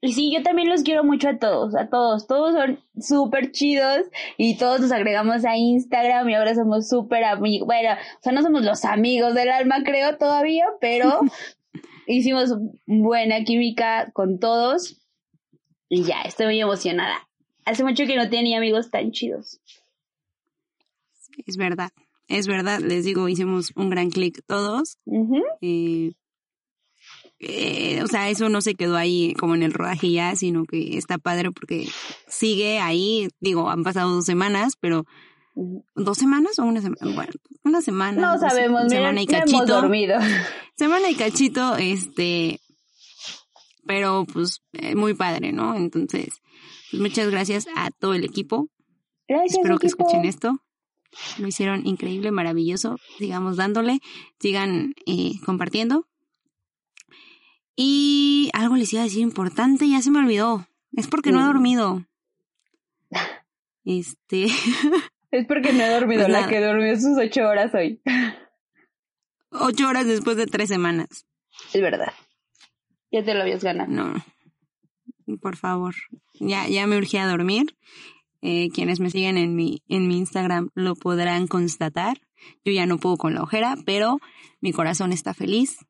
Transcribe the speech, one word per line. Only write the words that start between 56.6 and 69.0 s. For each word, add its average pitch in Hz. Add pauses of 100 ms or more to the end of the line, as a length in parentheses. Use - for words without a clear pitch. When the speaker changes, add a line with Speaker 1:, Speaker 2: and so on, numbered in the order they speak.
Speaker 2:
Y 285
algo 233
les 233
iba 220
a -
decir 208
importante, 233
ya 269
se 262
me 294
olvidó. 220 (260)
Es 220
porque 285
no 254
he 269
Speaker 1:
Mm. -
Speaker 2:
dormido. 247 (1800)
Este. 185
<laughs> 277 (180)
Speaker 1:
Es 247
porque 294
no 247
he 226
dormido, 233
Speaker 2:
Pues 190
Speaker 1:
la 208
Speaker 2:
nada. 214
Speaker 1:
que 220
durmió 220
sus 269
ocho 240
horas 214
hoy. 190 (1500)